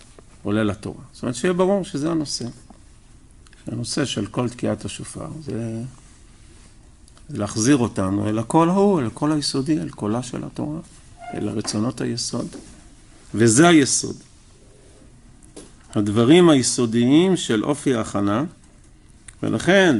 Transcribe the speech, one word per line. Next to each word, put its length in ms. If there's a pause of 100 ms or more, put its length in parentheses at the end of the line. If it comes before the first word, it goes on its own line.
(440)
עולה 200
לתורה. 380 (120)
זאת 100
אומרת, 120
שיהיה 180
ברור 320
שזה 260
הנושא. 340 (1200)
הנושא 380
של 200
כל 240
תקיעת 360
השופר, 420 (140)
זה, 420 (1500)
זה 80
להחזיר 400
אותנו 520
אל 100
הקול 300
ההוא, 300
אל 60
הקול 260
היסודי, 480
אל 100
קולה 340
של 200
התורה, 360 (540)
אל 160
רצונות 520
היסוד. 460 (880)
וזה 340
היסוד. 480 (1800)
הדברים 540
היסודיים 880
של 280
אופי 280
ההכנה, 500 (1000)
ולכן 560